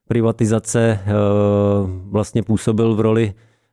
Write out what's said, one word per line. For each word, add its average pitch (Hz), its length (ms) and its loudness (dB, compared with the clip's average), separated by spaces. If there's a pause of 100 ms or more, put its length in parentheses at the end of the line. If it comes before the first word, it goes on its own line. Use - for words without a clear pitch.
privatizace, 113 720 0
eh, 104 300 0 (920)
vlastně 104 380 -4
působil 110 520 0
v 104 60 -2
roli, 110 340 0 (380)